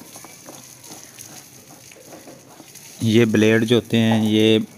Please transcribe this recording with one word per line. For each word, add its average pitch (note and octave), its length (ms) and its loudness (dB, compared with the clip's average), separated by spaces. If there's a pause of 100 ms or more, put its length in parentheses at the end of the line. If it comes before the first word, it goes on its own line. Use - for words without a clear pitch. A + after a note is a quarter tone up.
(3000)
ये A2+ 220 2
ब्लेड A2 380 2
जो A#2 120 0
होते A2+ 200 -4
हैं A2+ 280 0
ये G#2+ 400 0 (140)